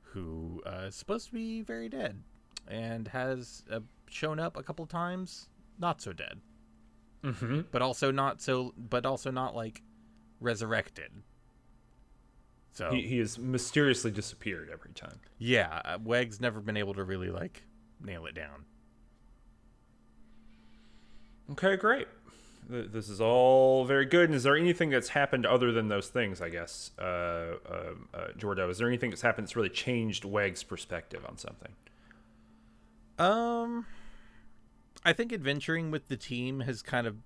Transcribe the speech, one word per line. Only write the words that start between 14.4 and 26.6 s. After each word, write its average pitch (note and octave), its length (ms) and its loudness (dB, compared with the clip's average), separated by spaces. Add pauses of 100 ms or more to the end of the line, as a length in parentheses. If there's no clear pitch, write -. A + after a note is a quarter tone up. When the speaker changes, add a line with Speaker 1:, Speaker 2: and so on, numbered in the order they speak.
Speaker 2:
every - 200 -16
time. - 280 -16 (180)
Speaker 1:
Yeah, A2 460 2
uh, F#2 180 -6
Weg's A#2 380 -2
never A2+ 200 -2
been G#2+ 160 -4
able G2+ 180 -2
to G2 100 -4
really, F#2 260 -4
like, F2+ 320 -8 (380)
nail E2+ 260 -10
it B1+ 80 -10
down. C#2+ 300 -12 (3000)
Speaker 2:
Okay, F#3+ 240 4
great. A3 320 2 (640)
Th-, A#2 200 -4
this G#2 180 -6
is G2+ 120 -4
all C3 640 8
very C#3 220 4
good. F3 200 8
And D#3 80 4
is B2+ 80 2
there C#3 140 8
anything E3+ 340 4
that's B2+ 200 4
happened C#3 360 2
other A#2+ 260 6
than A2 160 2
those G2+ 200 0
things, G#2 320 -2
I E2+ 80 -4
guess, E2+ 500 -8